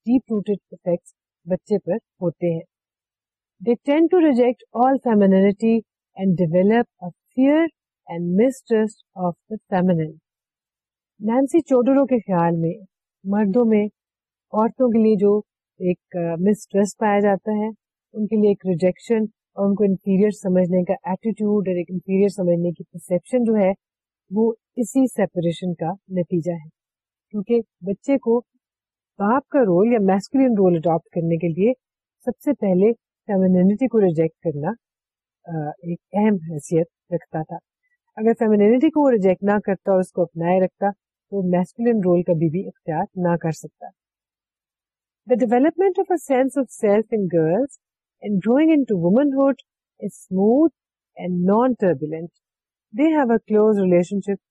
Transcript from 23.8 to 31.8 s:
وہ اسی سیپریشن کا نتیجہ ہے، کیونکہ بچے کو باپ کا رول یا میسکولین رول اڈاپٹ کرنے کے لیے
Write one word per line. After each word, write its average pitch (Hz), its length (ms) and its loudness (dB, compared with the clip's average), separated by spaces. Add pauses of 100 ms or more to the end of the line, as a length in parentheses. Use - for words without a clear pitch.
وہ 220 220 0 (240)
اسی 254 300 0
سیپریشن 175 680 -4
کا 165 180 -6 (280)
نتیجہ 170 320 -4
ہے، 160 160 -12 (600)
کیونکہ 214 300 -2 (260)
بچے 240 320 -2
کو 226 200 0 (800)
باپ 220 300 -2
کا 285 120 0
رول 202 320 2
یا 240 60 2 (140)
میسکولین 247 460 0
رول 180 180 4
اڈاپٹ 165 380 -2
کرنے 165 220 -2
کے 170 120 -4
لیے 180 240 0 (540)